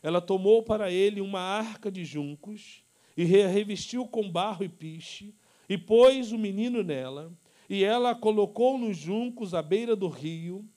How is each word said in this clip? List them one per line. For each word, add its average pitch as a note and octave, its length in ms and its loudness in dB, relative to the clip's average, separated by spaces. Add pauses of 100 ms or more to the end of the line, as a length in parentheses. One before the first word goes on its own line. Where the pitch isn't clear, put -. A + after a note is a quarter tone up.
ela E3+ 200 0
tomou F#3+ 420 4
para G#3+ 280 -2
ele G3 280 2
uma G3 220 -6
arca G#3 500 -6
de F3+ 140 -8
juncos D3 800 -12 (340)
e E3+ 60 0
re-, F#3+ 240 6
revestiu G#3 600 -2
com G#3 240 -4
barro F#3 320 -4
e F#3+ 60 -6
piche, E3 680 -16 (320)
e F#3+ 100 -2
pôs A#3+ 540 6
o A#3 60 -4
menino G#3+ 440 -2
nela, C#3+ 500 -6 (380)
e G3 140 2
ela A#3+ 280 2
a A#3 40 -2
colocou A3 600 2
nos A3 200 -4
juncos G#3 560 -6
à E3+ 80 -2
beira A3 340 0
do G3 120 -4
rio E3 680 -10